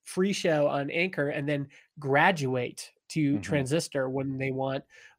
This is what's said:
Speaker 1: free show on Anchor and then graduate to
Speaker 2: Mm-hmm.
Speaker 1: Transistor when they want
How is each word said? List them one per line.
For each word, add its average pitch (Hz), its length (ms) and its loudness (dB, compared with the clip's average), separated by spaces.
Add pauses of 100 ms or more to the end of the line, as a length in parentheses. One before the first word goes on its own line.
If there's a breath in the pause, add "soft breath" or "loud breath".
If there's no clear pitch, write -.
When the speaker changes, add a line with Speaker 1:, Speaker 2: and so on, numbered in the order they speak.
Speaker 1:
free 196 280 0
show 151 360 2
on 143 200 -2
Anchor 165 420 0
and 143 180 -4
then 143 180 -2 (320 soft breath)
graduate 139 920 2 (160)
to 147 240 2
Speaker 2:
Mm-hmm. 143 80 0
Speaker 1:
Transistor 139 680 -2
when 135 300 -4
they 135 140 -2
want 135 320 -4 (340 loud breath)